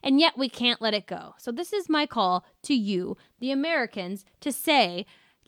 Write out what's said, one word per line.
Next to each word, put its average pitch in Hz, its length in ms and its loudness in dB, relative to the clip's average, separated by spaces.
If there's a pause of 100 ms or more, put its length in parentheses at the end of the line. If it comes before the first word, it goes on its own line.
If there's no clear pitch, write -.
And 269 180 4
yet 330 160 4
we 254 140 -2
can't 240 320 -2
let 220 100 0
it 208 140 -4
go. 175 320 -12
So - 120 -10
this 277 220 -6
is 403 160 -4
my 302 160 2
call 185 400 0 (200)
to 285 100 0
you, 202 420 0 (240)
the 254 120 -4
Americans, 247 760 -2 (140)
to 285 120 -4
say, 220 540 2 (420)